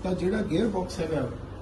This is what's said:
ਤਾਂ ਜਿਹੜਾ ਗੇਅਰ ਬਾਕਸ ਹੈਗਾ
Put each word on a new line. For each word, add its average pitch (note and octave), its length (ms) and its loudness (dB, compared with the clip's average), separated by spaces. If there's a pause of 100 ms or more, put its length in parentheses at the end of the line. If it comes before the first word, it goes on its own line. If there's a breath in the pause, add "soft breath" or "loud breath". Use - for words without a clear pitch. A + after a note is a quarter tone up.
ਤਾਂ F#3 100 2
ਜਿਹੜਾ F#3 280 2
ਗੇਅਰ F#3 260 4
ਬਾਕਸ F#3 320 -2
ਹੈਗਾ D#3 300 0 (320)